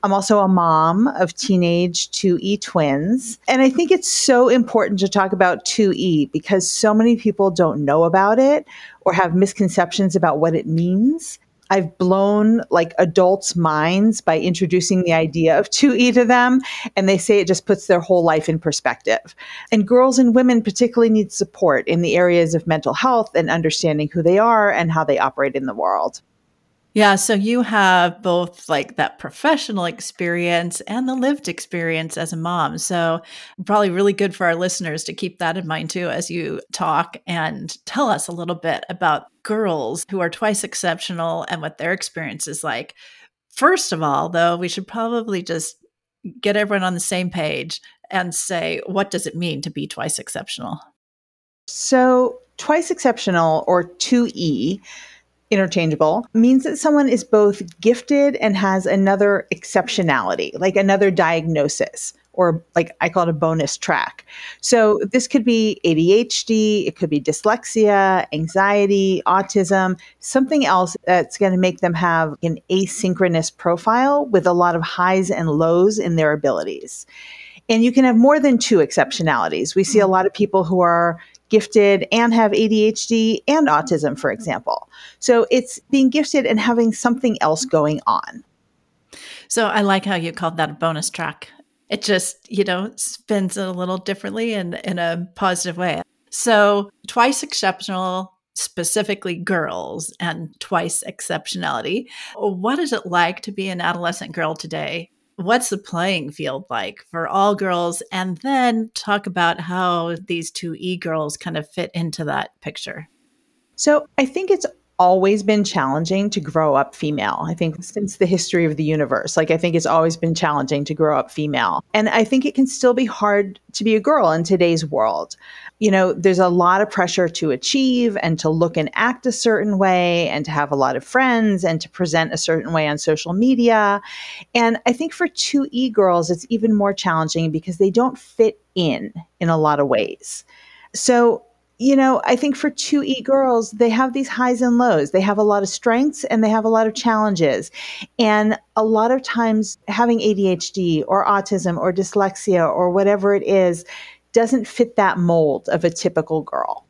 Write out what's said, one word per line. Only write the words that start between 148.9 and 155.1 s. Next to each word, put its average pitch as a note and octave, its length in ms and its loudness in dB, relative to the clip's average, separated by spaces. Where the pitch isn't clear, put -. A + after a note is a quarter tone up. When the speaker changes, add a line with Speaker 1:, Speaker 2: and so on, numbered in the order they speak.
Speaker 1:
of C4 100 2
times A3 580 -2
having A3+ 320 2
A G#3+ 140 2
D G3 120 0
H F3+ 240 -2
D E3+ 380 0
or F#3+ 180 2
autism F#3+ 500 0
or F3+ 160 -2
dyslexia F#3+ 760 0
or F3+ 220 0
whatever G3 440 2
it G3 80 -2
is F3+ 420 0
doesn't A#3 360 0
fit A#3+ 260 -2
that G3 240 2